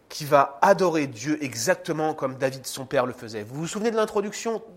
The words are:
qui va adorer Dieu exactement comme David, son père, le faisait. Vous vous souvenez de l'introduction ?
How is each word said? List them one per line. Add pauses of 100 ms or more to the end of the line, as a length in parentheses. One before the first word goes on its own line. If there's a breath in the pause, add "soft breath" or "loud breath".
qui
va
adorer
Dieu
exactement
comme
David,
son
père,
le
faisait.
Vous
vous
souvenez
de
l'introduction ? (140)